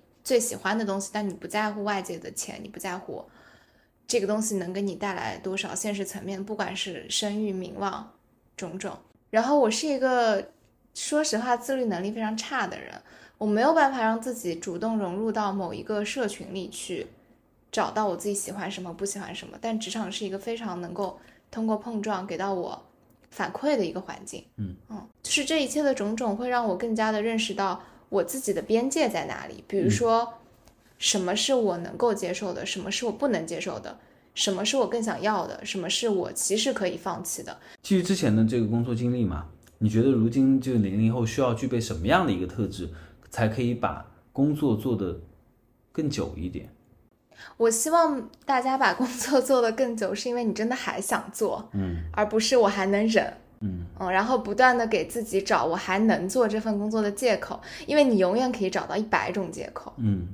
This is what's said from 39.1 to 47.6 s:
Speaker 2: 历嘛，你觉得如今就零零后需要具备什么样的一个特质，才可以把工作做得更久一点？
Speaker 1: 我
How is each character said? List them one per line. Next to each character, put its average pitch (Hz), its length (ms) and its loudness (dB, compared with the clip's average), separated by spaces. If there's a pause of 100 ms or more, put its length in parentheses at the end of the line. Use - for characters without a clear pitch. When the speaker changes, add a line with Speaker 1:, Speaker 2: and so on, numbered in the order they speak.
Speaker 2:
历 120 120 2
嘛， 82 240 -4 (300)
你 107 100 4
觉 110 120 4
得 135 80 6
如 117 200 6
今 135 300 6
就 127 160 -2
零 98 220 4
零 110 160 6
后 120 120 2
需 110 160 0
要 123 120 4
具 131 140 -2
备 120 140 2
什 - 120 -4
么 82 140 -2
样 175 180 6
的 123 60 2
一 90 80 0
个 90 80 -2
特 104 180 -2
质， 87 240 -6 (400)
才 110 200 2
可 107 120 -2
以 120 120 2
把 82 360 -4 (220)
工 143 240 2
作 147 180 2
做 113 220 0
得 92 240 -4 (720)
更 151 180 -2
久 - 280 -4
一 82 100 -6
点？ - 260 -10 (840)
Speaker 1:
我 226 120 4